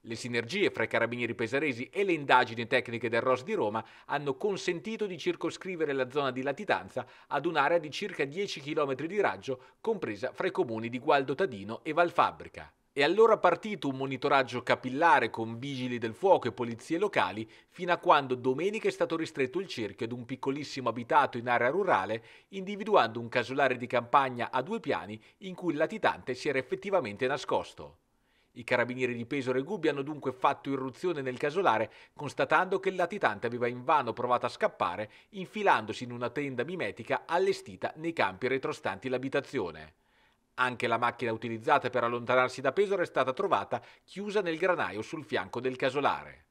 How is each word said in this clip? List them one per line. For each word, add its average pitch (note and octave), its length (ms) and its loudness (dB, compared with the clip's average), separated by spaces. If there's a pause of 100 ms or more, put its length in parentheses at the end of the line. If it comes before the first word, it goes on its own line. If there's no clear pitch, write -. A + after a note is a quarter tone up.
Le A2+ 140 -10
sinergie A#2+ 560 0
fra - 140 -2
i A2+ 40 -4
carabinieri A#2 460 0
pesaresi B2 580 -2
e G3+ 100 0
le G3 100 2
indagini B2+ 540 2
tecniche A#2 440 0
del A#2 100 2
ros B2+ 220 2
di F3 100 -6
Roma A2+ 320 0 (220)
hanno C#3+ 300 -4
consentito G#3 680 -4
di F3+ 140 -6
circoscrivere E3+ 760 -4
la C3 160 0
zona C3+ 220 0
di C3 100 -4
latitanza B2+ 640 -2 (200)
ad C#3+ 180 -2
un'area D#3 320 4
di D#3 140 0
circa F3 340 -4
dieci E3+ 360 -4
chilometri C#3+ 460 -2
di G3+ 140 -2
raggio B2 440 -2 (180)
compresa B2 500 -2
fra F3 140 -2
i F#3 40 2
comuni A#2 380 -2
di B2 100 -6
Gualdo C#3 360 2
Tadino A#2 500 -4
e D#3 80 -6
Valfabbrica. F#2+ 800 0 (180)
È C#3 140 2
allora G#3 340 6
partito F#3 480 2
un C3 100 -2
monitoraggio C3 680 2
capillare C3 680 4
con A2+ 300 -6
vigili B2+ 380 -4
del A2+ 160 -4
fuoco E3 340 6
e A2 40 -4
polizie A#2 460 -4
locali, A2 500 0 (200)
fino F3 240 -2
a F3 60 2
quando D3 360 6
domenica D#3 540 0
è - 20 2
stato E3 260 0
ristretto D3+ 440 -2
il F#3+ 80 -6
cerchio G#2 380 -4
ad A2 40 -4
un B2 140 -8
piccolissimo C3+ 640 -4
abitato B2+ 500 2
in A#2+ 100 -6
area A#2+ 200 4
rurale, A#2+ 560 0 (240)
individuando F#3+ 720 2
un A#2 80 -8
casolare C3 480 0
di B2 100 -6
campagna B2+ 640 2
a B2+ 120 0
due G3+ 180 -6
piani G#2+ 420 -4 (160)
in F#3 160 -12
cui F3 180 -4
il - 60 -2
latitante B2 560 -2
si - 140 -4
era C3+ 100 0
effettivamente C#3 680 -2
nascosto. G2 680 -4 (540)
I A#2+ 120 -16
carabinieri B2 500 0
di A#2 120 -6
Pesaro B2+ 320 -2
e C#3 40 -2
Gubbio D#3+ 280 -2
hanno C#3+ 120 -4
dunque C#3 300 -6
fatto - 360 -2
irruzione C#3 540 -4
nel B2+ 160 -6
casolare, C#3+ 540 0 (240)
constatando D#3 640 2
che F#3+ 80 0
il F3+ 80 -4
latitante E3+ 500 0
aveva A#2+ 220 0
invano B2 440 0
provato A#2+ 340 0
a - 20 2
scappare, G#2 600 -2 (220)
infilandosi E3 720 0
in A#2+ 80 -10
una A#2+ 200 -4
tenda C3+ 340 -4
mimetica C3 600 -6
allestita E3+ 680 -2
nei D#3+ 180 -6
campi G#2 360 -2
retrostanti C3 600 -4
l'abitazione. B2+ 840 -4 (640)
Anche B2 280 0
la A2+ 100 2
macchina A#2+ 320 0
utilizzata A#2 580 2
per A#2+ 140 0
allontanarsi B2+ 580 2
da C3 120 2
Pesaro F#3+ 300 2
è D#3 40 0
stata C3 260 0
trovata A#2 480 0 (220)
chiusa G#3 380 -4
nel E3+ 180 -2
granaio C3+ 440 0
sul D#3 200 -10
fianco G#2+ 380 -4
del B2+ 160 -4
casolare. G#2+ 760 -2